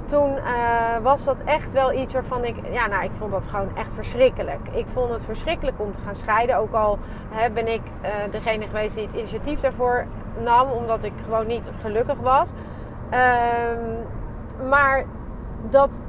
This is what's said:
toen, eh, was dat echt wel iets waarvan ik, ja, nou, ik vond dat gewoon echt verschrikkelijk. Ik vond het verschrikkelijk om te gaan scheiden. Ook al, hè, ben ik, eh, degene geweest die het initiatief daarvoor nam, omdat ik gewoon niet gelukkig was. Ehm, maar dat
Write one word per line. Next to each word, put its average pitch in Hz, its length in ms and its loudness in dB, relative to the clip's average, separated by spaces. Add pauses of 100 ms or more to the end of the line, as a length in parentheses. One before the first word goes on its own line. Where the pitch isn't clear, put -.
toen, 285 320 2
eh, 233 640 2
was 269 220 4
dat 262 180 0
echt 302 300 0
wel 262 200 4
iets 254 200 -2
waarvan 247 320 -2
ik, 233 120 -4 (140)
ja, 226 160 2
nou, 196 180 0
ik - 80 -4
vond 208 200 -4
dat 185 140 -2
gewoon 196 300 -4
echt 220 160 -6
verschrikkelijk. - 800 0
Ik 226 160 -4
vond 247 240 -2
het 226 120 -6
verschrikkelijk 302 560 -4
om 208 120 -2
te - 80 -10
gaan 202 140 -8
scheiden. 220 420 2
Ook 214 160 0
al, 214 260 2 (320)
hè, 220 200 0
ben 226 180 -2
ik, 226 140 -2 (180)
eh, 190 100 -4 (200)
degene 214 360 -2
geweest 214 280 -2
die 214 120 -4
het - 80 -8
initiatief 233 460 -4
daarvoor 247 460 2 (360)
nam, 240 280 6
omdat 226 340 -2
ik 208 80 -4 (120)
gewoon 220 220 0
niet 233 240 -4 (100)
gelukkig 226 380 0
was. 262 340 4 (580)
Ehm, 233 840 2 (760)
maar 269 360 6 (640)
dat 269 400 6